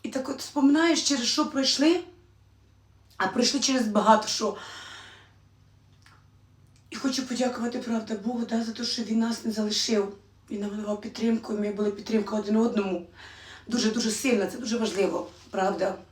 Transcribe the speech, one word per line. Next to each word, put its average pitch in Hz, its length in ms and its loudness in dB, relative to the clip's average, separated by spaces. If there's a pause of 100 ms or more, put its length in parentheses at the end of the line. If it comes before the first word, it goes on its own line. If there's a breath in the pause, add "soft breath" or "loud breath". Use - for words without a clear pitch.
І 220 60 -8
так 262 200 -6
от 269 100 -8
вспоминаєш, 294 680 4
через 247 180 2
що 302 240 2
пройшли, 302 540 4 (1120)
а 202 100 0
пройшли 240 320 2
через 247 280 0
багато 208 400 6
що. - 300 -2 (2250 loud breath)
І - 60 -14
хочу - 320 -2
подякувати, 240 520 -2
правда, 220 360 -2
Богу, 233 340 -4
да, 226 140 0
за 226 80 -6
те, 247 120 -8
що 233 200 -4
він 220 160 0
нас 226 260 -2
не 220 60 -2
залишив. 208 640 0 (380)
Він 208 100 -6
нам 208 200 -6
давав 208 200 -4
підтримку, 226 520 -2
і 208 40 -2
ми 208 140 0
були 202 200 0
підтримка 208 440 -2
один 208 220 2
одному. 202 500 0 (600 loud breath)
Дуже-дуже 220 440 0
сильна, 214 360 0
це - 100 -10
дуже 220 200 -4
важливо, 185 500 0 (220)
правда. 190 460 0 (160)